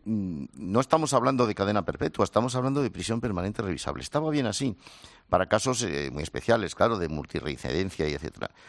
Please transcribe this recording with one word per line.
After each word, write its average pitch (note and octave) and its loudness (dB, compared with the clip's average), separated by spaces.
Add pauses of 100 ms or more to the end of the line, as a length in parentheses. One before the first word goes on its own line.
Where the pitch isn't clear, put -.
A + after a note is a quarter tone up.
mm, F#2+ -4 (100)
no F2+ 0
estamos D#3 2
hablando B2 4
de G#2 0
cadena G2+ 2
perpetua, D#2+ -2
estamos A2+ 2
hablando C3+ 0
de A#2 0
prisión F2 -4
permanente G#2 -2
revisable. E2+ -4
Estaba D#3 -2
bien C#3+ 2
así, A2+ -2 (520)
para F2+ 4
casos, A#2+ 2
eh, C#2+ -2
muy D2 -4
especiales, F#2+ 0
claro, A2 4
de E2+ -2
multirreincidencia D2+ -4
y D2 0
etcétera. - -8 (180)